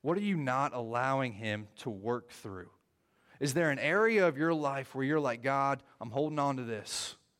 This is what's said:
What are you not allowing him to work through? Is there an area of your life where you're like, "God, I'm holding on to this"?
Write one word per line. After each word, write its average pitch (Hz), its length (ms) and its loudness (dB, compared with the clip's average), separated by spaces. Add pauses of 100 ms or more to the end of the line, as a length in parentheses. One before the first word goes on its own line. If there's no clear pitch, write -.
What 160 140 0
are 202 60 -2
you 202 160 0
not 135 360 0
allowing 123 600 0
him 104 340 -4 (120)
to - 100 -6
work 117 420 -4
through? 95 380 -12 (720)
Is 135 120 0
there 160 180 2
an 135 80 -2
area 196 460 4
of 151 120 2
your 160 160 2
life 139 420 -2
where 135 80 0
you're 151 160 2
like, 120 240 0
"God, 139 400 2 (160)
I'm 110 120 -8
holding 151 280 0
on 139 160 2
to 127 80 -6
this"? - 540 -6 (220)